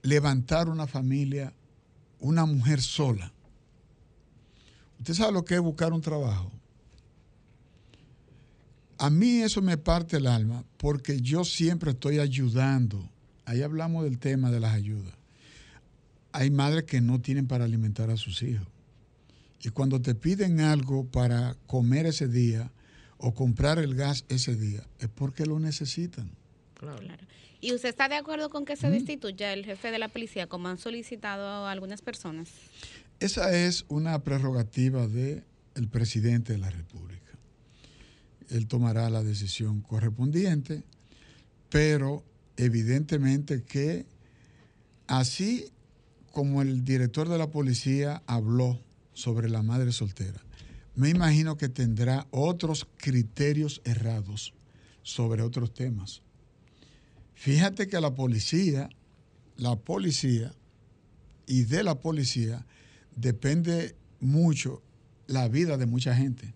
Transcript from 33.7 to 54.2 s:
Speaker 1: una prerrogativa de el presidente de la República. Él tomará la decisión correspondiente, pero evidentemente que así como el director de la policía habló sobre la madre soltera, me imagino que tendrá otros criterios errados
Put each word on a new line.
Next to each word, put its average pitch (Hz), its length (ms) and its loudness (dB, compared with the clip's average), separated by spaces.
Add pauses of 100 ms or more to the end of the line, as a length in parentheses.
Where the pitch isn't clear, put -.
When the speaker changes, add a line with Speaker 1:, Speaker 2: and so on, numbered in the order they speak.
Speaker 1:
una 151 340 -2
prerrogativa 131 840 0
de 127 340 -2 (320)
el 113 140 -4
presidente 113 640 0
de 104 80 -2
la 95 100 -4
República. 87 460 -12 (1300)
Él 117 180 -2
tomará 113 420 2
la 110 140 0
decisión 104 560 -2
correspondiente, 135 1040 0 (840)
pero 147 540 2 (340)
evidentemente 135 1080 2
que 151 420 -2 (1000)
así 185 580 0 (640)
como 139 320 0
el 131 220 0
director 131 440 2
de 170 100 0
la 156 120 -2
policía 139 760 0
habló 120 540 2 (320)
sobre 113 380 -2
la 113 120 0
madre 120 280 0
soltera, 95 500 -6 (540)
me 139 160 4
imagino 160 460 4
que 147 120 -2
tendrá 123 600 0
otros 156 560 -2 (100)
criterios 143 880 0
errados 107 720 -4 (480)